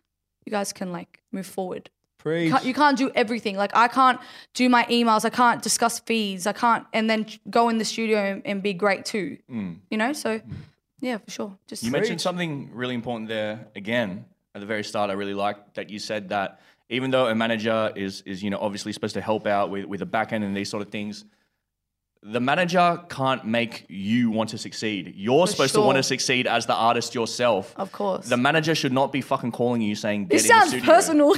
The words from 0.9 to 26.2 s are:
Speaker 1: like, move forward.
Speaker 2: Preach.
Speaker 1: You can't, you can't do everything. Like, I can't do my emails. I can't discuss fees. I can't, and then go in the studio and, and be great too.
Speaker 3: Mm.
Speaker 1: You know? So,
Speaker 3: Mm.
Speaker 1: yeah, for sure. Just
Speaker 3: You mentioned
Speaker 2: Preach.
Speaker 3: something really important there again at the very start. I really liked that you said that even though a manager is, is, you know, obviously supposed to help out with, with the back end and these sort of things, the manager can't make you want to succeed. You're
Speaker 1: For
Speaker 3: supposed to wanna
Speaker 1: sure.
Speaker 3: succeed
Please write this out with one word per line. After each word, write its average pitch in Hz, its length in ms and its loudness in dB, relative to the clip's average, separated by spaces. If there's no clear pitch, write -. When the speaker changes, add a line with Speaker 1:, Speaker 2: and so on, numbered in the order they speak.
Speaker 1:
like, 175 280 -12
move 190 140 -8
forward. 185 420 -8
Speaker 2:
Preach. 165 280 0
Speaker 1:
You 160 60 4
can't, 262 120 4
you 254 100 -2
can't 285 240 4
do 262 180 0
everything. 220 400 -2
Like, 202 200 0
I 233 120 6
can't 254 320 4
do 247 140 4
my 240 160 6
emails. 226 400 2
I 226 60 2
can't 240 320 2
discuss - 380 0
fees. 202 480 -4
I 202 40 -2
can't, 226 400 2
and 220 180 0
then 220 160 0
go 233 180 4
in 226 100 0
the 214 60 -2
studio 220 340 0
and, 196 260 -2
and 202 180 -4
be 202 100 0
great 190 320 0
too. 175 340 -6
Speaker 3:
Mm. 95 280 -6
Speaker 1:
You 220 80 -2
know? 233 140 0
So, 226 280 -4
Speaker 3:
Mm. - 40 -20
Speaker 1:
yeah, 247 180 -4
for - 120 -16
sure. 202 280 -10
Just - 160 -12
Speaker 3:
You 233 80 -2
mentioned 175 260 0
Speaker 2:
Preach. - 40 -6
Speaker 3:
something 175 500 -4
really 123 220 -4
important 117 340 -6
there 110 380 -4
again 104 480 -2
at 101 60 -12
the 101 60 -10
very 107 180 -4
start. 104 260 -2
I 98 40 -2
really 101 200 -4
liked 101 400 -6
that 98 160 -10
you 104 100 -10
said 107 300 -6
that 98 300 -4
even 127 240 -2
though 131 160 4
a 110 80 0
manager 113 600 0
is, 98 300 -6
is, 95 180 -10
you 104 60 -2
know, 98 80 -4
obviously 101 340 -6
supposed 104 220 -6
to 98 60 -4
help 104 260 -2
out 101 240 2
with, 98 160 -6
with 98 140 -8
the 95 60 -6
back 110 260 -2
end 107 120 -2
and 98 120 -4
these 101 140 -6
sort 104 140 -6
of 101 60 -14
things, 104 340 -10
the 110 200 -4
manager 175 680 2
can't 131 380 -2
make 117 420 -2
you 107 440 0
want 110 180 -2
to 117 80 -10
succeed. 101 580 -6
You're 127 300 4
Speaker 1:
For 208 60 -2
Speaker 3:
supposed 135 220 2
to 143 60 4
wanna 135 180 4
Speaker 1:
sure. 131 40 2
Speaker 3:
succeed 127 460 0